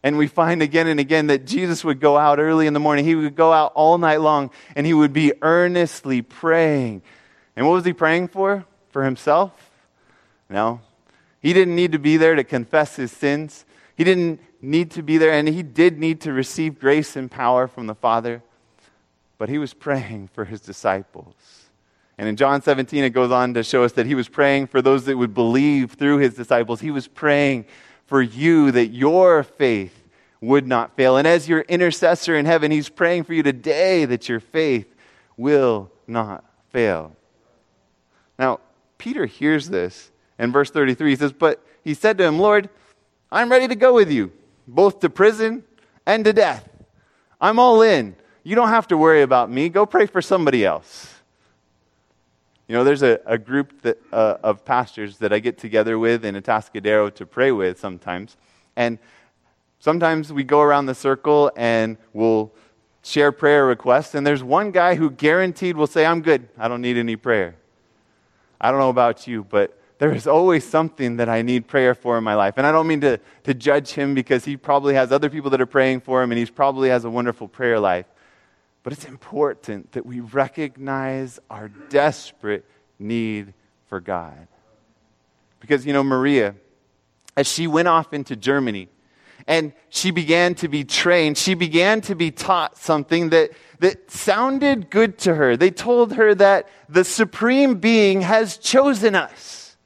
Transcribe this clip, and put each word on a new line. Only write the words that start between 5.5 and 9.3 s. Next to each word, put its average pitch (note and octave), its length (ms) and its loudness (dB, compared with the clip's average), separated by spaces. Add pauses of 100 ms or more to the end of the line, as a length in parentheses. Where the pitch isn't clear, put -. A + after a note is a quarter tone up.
praying. D3 800 -2 (520)
And B2 120 -2
what E3+ 80 4
was F3+ 100 -2
he F3+ 80 -2
praying E3+ 360 0
for? G3 360 -4 (240)
For C#3 160 -6
himself? D3+ 680 -2 (760)